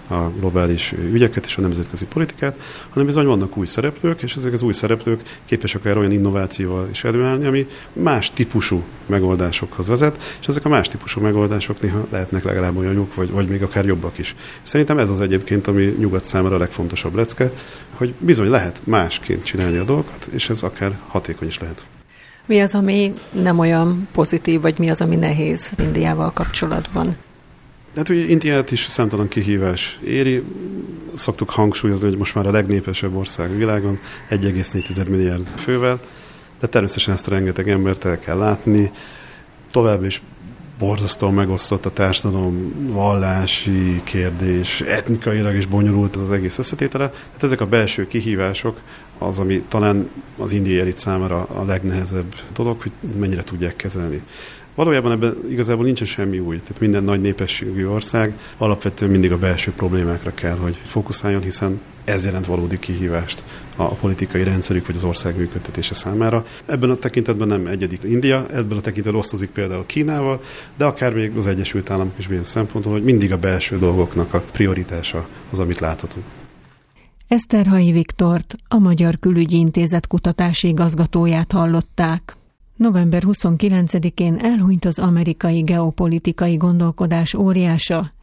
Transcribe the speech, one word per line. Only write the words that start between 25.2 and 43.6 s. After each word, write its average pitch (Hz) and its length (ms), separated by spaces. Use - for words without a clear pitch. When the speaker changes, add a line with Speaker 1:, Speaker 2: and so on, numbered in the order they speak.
Speaker 2:
Indiával 160 520
kapcsolatban? 165 840
Speaker 1:
Hát, 160 140
ugye, 170 180
Indiát 151 440
is 120 180
számtalan 104 380
kihívás 95 800
éri. 131 380
Szoktuk - 340
hangsúlyozni, 104 580
hogy 98 100
most 101 180
már 101 120
a 101 40
legnépesebb 98 640
ország 92 360
a 98 40
világon, 101 440
egy 101 160
egész 92 260
négy 92 120
tized 92 260
milliárd 90 380
fővel, 127 520
de 120 80
természetesen 98 460
ezt - 140
a 95 40
rengeteg 95 380
embert 95 360
el 87 140
kell - 180
látni. 104 540
Továbbra 107 340
is 95 160
borzasztóan 101 540
megosztott 95 520
a 95 40
társadalom, 92 840
vallási 95 1120